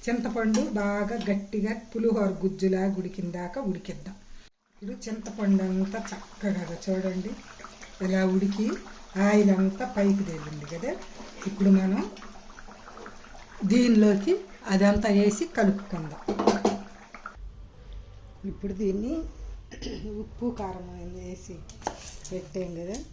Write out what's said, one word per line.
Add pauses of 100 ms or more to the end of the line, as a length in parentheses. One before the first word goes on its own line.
చింతపండు (180)
బాగా (120)
గట్టిగా (180)
పులిహోర (140)
గుజ్జులాగా
ఉడికిన (120)
దాకా (120)
ఉడికిద్దాం. (540)
ఇప్పుడు
చింతపండు
అంతా (120)
చక్కగా (200)
చూడండి (720)
ఇలా (140)
ఉడికి (600)
ఆయిల్
అంతా (100)
పైకి
తేలింది
కదా, (580)
ఇప్పుడు
మనం (1700)
దీనిలోకి (420)
అదంతా
వేసి (120)
కలుపుకుందాం. (2250)
ఇప్పుడు
దీన్ని (1040)
ఉప్పు, (140)
కారం (300)
వేసి (760)
పెట్టాం (100)
కదా (140)